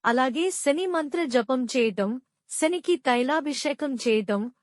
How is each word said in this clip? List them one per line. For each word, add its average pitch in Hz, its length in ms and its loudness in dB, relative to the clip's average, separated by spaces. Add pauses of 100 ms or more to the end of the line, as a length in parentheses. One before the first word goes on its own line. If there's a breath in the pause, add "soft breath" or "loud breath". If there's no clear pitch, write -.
అలాగే 254 460 2
శని 330 360 0
మంత్ర 339 380 -2
జపం 254 400 0
చేయటం, 220 560 0 (300)
శనికి 349 460 0
తైలాభిషేకం 285 960 0
చేయటం 220 580 0 (100)